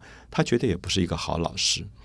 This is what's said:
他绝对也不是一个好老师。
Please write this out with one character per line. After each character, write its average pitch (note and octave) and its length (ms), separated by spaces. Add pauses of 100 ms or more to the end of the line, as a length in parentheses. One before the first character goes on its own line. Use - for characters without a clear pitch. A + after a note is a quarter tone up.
(320)
他 - 100
绝 C3+ 160
对 B2 120
也 F2 80
不 - 100
是 - 140
一 F2 40
个 F2 120
好 D#2 200
老 E2 200
师。 - 280 (180)